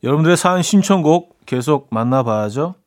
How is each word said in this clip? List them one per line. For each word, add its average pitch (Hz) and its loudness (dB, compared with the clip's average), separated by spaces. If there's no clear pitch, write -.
여러분들의 156 2
사연 180 0
신청곡 175 0
계속 135 -2
만나봐야죠. 117 -2